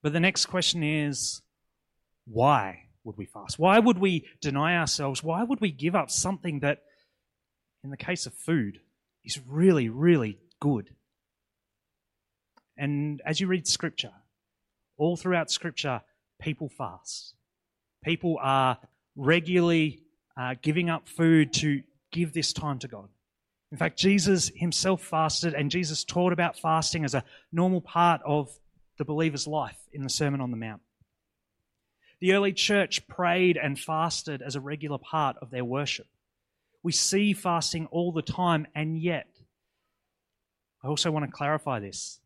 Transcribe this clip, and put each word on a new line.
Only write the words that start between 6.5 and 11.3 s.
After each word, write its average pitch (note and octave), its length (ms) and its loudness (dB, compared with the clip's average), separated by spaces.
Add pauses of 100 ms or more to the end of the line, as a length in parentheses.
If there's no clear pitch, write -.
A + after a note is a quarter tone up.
that, C#3+ 220 -2 (1000)
in C#3 60 -12
the C#3 80 -12
case - 280 -6
of A#2+ 80 -14
food, A2+ 460 -2 (460)
is C#3+ 140 -8
really, C#3+ 500 4
really B2+ 500 4 (200)
good? B2+ 360 0 (1800)